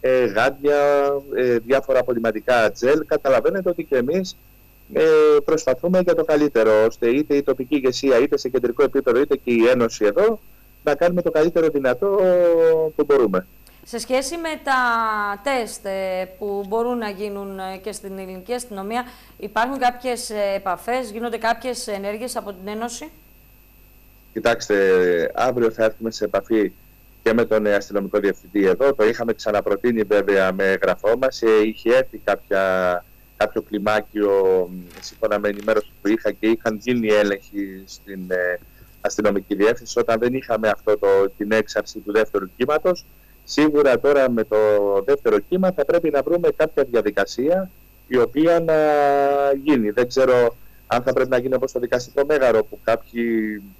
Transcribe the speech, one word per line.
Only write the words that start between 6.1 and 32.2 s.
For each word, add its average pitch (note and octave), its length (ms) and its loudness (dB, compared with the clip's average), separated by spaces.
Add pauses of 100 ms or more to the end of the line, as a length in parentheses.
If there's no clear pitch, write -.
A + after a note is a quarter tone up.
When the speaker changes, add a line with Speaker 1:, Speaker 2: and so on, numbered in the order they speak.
Speaker 1:
το E3 100 0
καλύτερο, A2+ 600 4
ώστε A2+ 240 0
είτε D3 280 0
η C#3 60 2
τοπική C3 320 -2
ηγεσία, C3 440 2
είτε C#3 200 2
σε - 100 -6
κεντρικό B2 340 0
επίπεδο, C3+ 380 2
είτε C#3+ 160 0
και B2 160 -4
η A2+ 140 4
Ένωση A#2+ 380 0
εδώ, F#3 360 2 (420)
να D3 120 0
κάνουμε F3 280 0
το E3+ 80 -2
καλύτερο D#3+ 380 2
δυνατό D3+ 520 0 (760)
που D3+ 80 0
μπορούμε. A2 420 2 (380)
Speaker 2:
Σε A#3+ 140 -12
σχέση C4+ 380 -4
με D#4+ 280 -8
τα C4+ 100 -2 (680)
τεστ, A#3+ 440 -4
ε, F#3+ 380 -4 (140)
που G3+ 300 -6
μπορούν A#3 300 -2
να A3 100 -6
γίνουν, G3+ 500 -10
ε, F#3+ 240 -10
και G3+ 100 -10
στην F#3+ 260 -14
ελληνική F#3 340 -12
αστυνομία, A#3 520 -8 (320)
υπάρχουν A#3 420 -4
κάποιες, B3 520 -4
ε, G3+ 260 -4
επαφές, G#3 540 -6
γίνονται A3+ 260 -6
κάποιες A#3 500 -4
ενέργειες G#3 500 -8
από G#3 160 -10
την F#3+ 160 -14
Ένωση; A#3 420 -10 (1200)
Speaker 1:
Κοιτάξτε, F#2+ 1000 2
αύριο A#2+ 360 0
θα A2+ 140 -2
έρθουμε A2 260 -2
σε - 140 -6
επαφή G2+ 480 0 (500)
και A2+ 100 2
με A#2 120 2
τον, A2 220 0
ε, G#2 80 2
αστυνομικό G2 440 -2
διευθυντή G2 460 -2
εδώ. G2+ 300 2
Το G#2+ 100 2
είχαμε A#2 280 0
ξαναπροτείνει G#2 680 -2
βέβαια G2 500 2
με F#2+ 300 0
γραφό G2 360 0
μας. C3 240 -4
Ε, A2 240 4
είχε A2+ 280 -2
έρθει B2+ 300 0